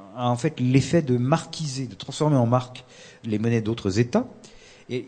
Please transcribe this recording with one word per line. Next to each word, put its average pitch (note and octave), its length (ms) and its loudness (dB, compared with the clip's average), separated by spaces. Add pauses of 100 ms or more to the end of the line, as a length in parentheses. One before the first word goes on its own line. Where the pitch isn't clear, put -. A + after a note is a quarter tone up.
(160)
a B2 140 0
en B2 60 2
fait D3 240 -2
l'effet C3+ 420 4
de B2+ 160 0
marquiser, C3+ 720 -2
de G2+ 80 -14
transformer D3+ 400 0
en B2 100 4
marque B2 380 -2 (400)
les G#2+ 160 -2
monnaies A#2 220 2
d'autres G#2 380 -2
États. G#3 280 2 (640)
Et A#2+ 180 -8